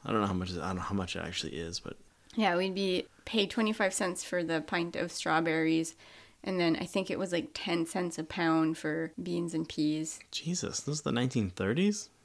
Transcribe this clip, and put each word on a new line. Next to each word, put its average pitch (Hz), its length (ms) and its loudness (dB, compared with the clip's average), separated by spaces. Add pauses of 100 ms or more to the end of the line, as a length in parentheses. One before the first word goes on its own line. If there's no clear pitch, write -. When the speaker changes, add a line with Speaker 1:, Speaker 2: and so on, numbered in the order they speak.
Speaker 1:
I 131 80 -4
don't 110 80 2
know 101 60 2
how 98 80 2
much, 92 180 -2
I 85 160 -4
don't 95 80 -2
know 87 60 -4
how 98 120 -4
much 92 220 0
it 85 80 -6
actually 82 320 -6
is, 82 240 -6
but - 160 -10 (400)
Speaker 2:
Yeah, 190 200 4
we'd 185 180 0
be 185 320 0 (180)
paid 208 260 0
twenty-five 214 420 2
cents 180 300 -2
for 180 220 -2
the 165 160 0
pint 170 360 -2
of 175 140 -2
strawberries, 160 840 2 (480)
and 185 160 0
then 170 200 4
I - 40 -4
think 185 260 -2
it - 80 -2
was, 180 140 -4
like, 160 200 -2
ten 170 340 0
cents 180 320 -2
a 165 60 -2
pound 160 540 2
for 160 420 -2
beans 175 340 -2
and 160 140 -2
peas. 156 520 0 (100)
Speaker 1:
Jesus, - 500 -4
this 151 160 -2
is - 60 -6
the 139 100 0
nineteen 120 380 2
thirties? 165 600 2 (140)